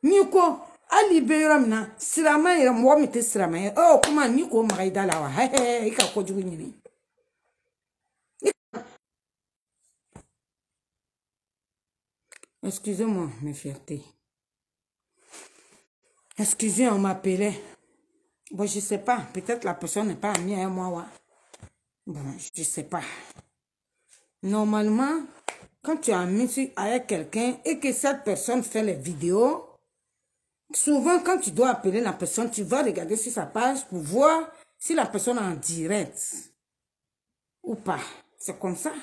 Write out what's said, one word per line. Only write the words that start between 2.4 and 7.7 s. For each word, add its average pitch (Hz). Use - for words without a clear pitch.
yɛrɛ, 269
mɔgɔ 254
min 285
tɛ 240
Sirama 175
ye. 202
Oh, 330
comment 294
Nico 233
Maïda 190
la 165
wa? 147
Hé, 214
hé, 240
i -
ka 262
kojugu 190
ɲini. 170